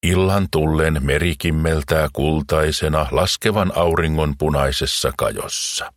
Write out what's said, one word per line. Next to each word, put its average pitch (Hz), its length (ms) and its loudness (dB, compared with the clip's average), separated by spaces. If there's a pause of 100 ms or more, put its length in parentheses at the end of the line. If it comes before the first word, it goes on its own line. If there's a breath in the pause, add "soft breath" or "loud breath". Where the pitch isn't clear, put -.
Illan 95 480 2
tullen 78 540 2
meri 76 320 0
kimmeltää 78 760 0
kultaisena 78 1000 0
laskevan 95 640 0
auringon 80 600 0
punaisessa 69 800 0
kajossa. - 800 -6